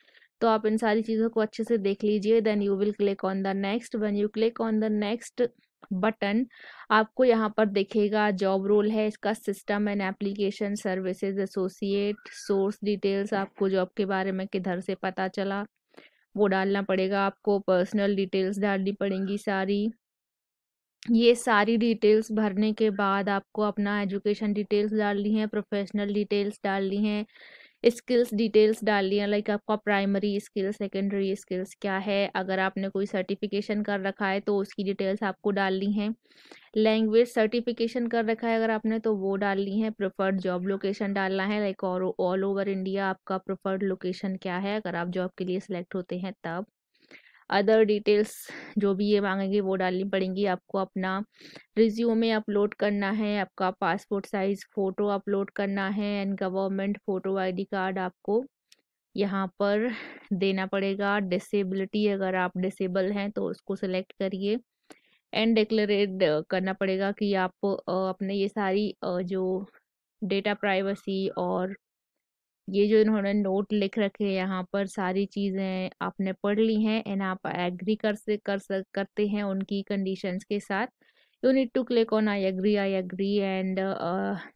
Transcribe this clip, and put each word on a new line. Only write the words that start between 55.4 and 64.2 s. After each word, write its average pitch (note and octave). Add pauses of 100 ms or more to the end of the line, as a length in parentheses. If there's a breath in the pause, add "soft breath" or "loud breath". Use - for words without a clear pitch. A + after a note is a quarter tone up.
करना G3
है G3+
and G3
गवर्नमेंट G3
फ़ोटो F#3+
आईडी F#3
कार्ड F#3+
आपको G3 (720)
यहाँ G3
पर G#3 (420 loud breath)
देना F#3+
पड़ेगा। G3
डिसेबिलिटी G3
अगर F#3+
आप F3+
डिसेबल F#3
हैं G3+
तो G3
उसको -
सिलेक्ट F#3+
करिए G3 (800 loud breath)